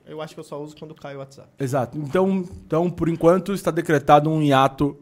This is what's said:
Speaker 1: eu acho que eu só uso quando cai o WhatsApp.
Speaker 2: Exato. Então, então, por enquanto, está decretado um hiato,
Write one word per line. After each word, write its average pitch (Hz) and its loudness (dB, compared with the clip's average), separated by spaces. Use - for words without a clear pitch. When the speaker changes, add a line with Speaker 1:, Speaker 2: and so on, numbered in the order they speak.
Speaker 1:
eu 156 -12
acho 156 -12
que - -18
eu 160 -16
só 147 -12
uso 151 -16
quando 160 -18
cai 143 -16
o - -14
WhatsApp. 135 -18
Speaker 2:
Exato. 131 -4
Então, 185 0
então, 165 -2
por 165 -2
enquanto, 170 2
está 180 -2
decretado 151 4
um 156 0
hiato, 139 2